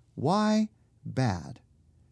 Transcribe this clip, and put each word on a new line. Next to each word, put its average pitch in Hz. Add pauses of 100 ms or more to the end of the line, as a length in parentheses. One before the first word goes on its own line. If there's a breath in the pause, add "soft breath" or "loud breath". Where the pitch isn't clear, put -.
(160)
why 214 (360)
bad? 107 (520)